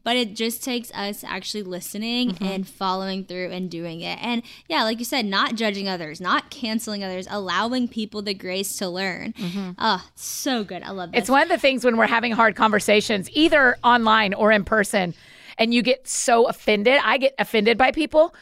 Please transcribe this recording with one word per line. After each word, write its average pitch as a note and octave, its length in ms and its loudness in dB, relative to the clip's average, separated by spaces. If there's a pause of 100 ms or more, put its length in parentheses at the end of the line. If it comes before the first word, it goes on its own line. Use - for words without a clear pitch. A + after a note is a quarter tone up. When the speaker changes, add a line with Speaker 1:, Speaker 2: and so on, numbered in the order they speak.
Speaker 1:
But A#3 140 0
it A3 180 -2
just A3+ 300 -6
takes B3 280 -6
us G3+ 360 -8
actually F#3+ 360 -8
listening A3 680 -4
Speaker 2:
Mm-hmm. F#3+ 120 -6
Speaker 1:
and F#3+ 240 -4
following F#3+ 560 -4
through F3+ 260 -8
and F3+ 180 -6
doing E3 320 -10
it. F3 220 -8
And A#3 200 -4 (240)
yeah, D4 180 0
like A3 140 -2
you A#3+ 60 -8
said, A#3 220 -2
not G#3 280 0
judging G3+ 340 -2
others, E3+ 340 -8
not G#3+ 260 0
canceling A3 560 -6
others, F#3 260 -6
allowing G#3 560 -2
people G#3+ 360 -8
the G3+ 120 -6
grace F#3+ 420 -6
to G3 120 -4
learn. F#3 500 -6
Speaker 2:
Mm-hmm. F#3 400 -6
Speaker 1:
Oh, G#3 240 0 (120)
so - 500 -4
good. F3 200 -12
I - 80 -12
love F3+ 200 -10
this. A#3+ 100 0
Speaker 2:
It's - 80 -2
one C#4 120 6
of E4 80 0
the E4 80 2
things C4 260 2
when A#3 140 4
we're A3 80 4
having A3+ 260 0
hard G#3+ 240 4
conversations, G#3 800 2
either D4 500 6
online A3 480 4
or G#3+ 200 4
in G3+ 120 4
person, G3 480 0 (460)
and A3+ 160 2
you A#3+ 80 4
get - 260 0
so A#3 380 4
offended, A3 580 2
I A#3 140 2
get C4 200 0
offended G#3+ 380 2
by C4 140 4
people, D#4 520 2